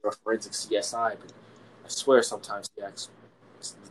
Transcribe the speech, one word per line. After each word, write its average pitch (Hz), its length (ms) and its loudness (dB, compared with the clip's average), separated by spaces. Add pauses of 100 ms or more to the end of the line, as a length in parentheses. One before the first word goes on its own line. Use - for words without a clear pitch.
you're 104 100 0
a - 40 -8
forensic 110 380 -2
C - 240 -2
S - 160 -2
I, 113 220 0
but - 180 -20 (520)
I - 40 -18
swear 127 340 6
sometimes 101 520 -6
he 101 60 -10
acts 98 280 -10 (800)